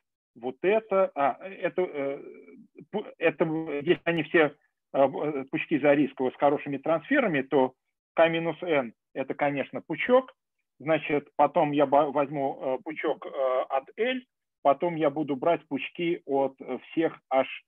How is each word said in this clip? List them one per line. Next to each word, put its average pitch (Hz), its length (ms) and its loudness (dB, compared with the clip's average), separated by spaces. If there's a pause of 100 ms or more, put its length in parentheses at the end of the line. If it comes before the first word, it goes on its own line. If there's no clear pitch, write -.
(360)
вот 123 260 -8
это, 196 540 2
а, 143 220 0 (100)
это, 185 340 -4
э, 139 420 -4 (680)
пу-, 214 140 -6 (120)
это, 160 280 0 (360)
если 156 220 2
они 170 200 0
все, 156 300 4 (400)
э, 139 120 6
в-, 139 180 0
э, 147 220 -4
пучки 151 340 -2
Зарийского 139 520 2
с - 40 -8
хорошими 143 420 0
трансферами, 160 640 0
то 131 320 2 (400)
К 165 140 6
минус 165 340 -2
Н — 139 320 0 (200)
это, 135 200 -6
конечно, 139 480 -4
пучок, 247 520 0 (460)
значит, 147 560 -2
потом 147 360 2
я 143 140 2
ба-, 139 260 4
возьму, 139 500 -4
э, 131 220 -4
пучок, - 420 -6
э, 131 440 -2
от 135 280 -4
L, 254 240 -2 (400)
потом 160 340 2
я 156 140 2
буду 143 260 -2
брать 165 320 0
пучки 170 580 -4
от, 135 340 -2
э, 127 200 -8 (120)
всех 160 280 -2 (120)
H, 131 160 2 (200)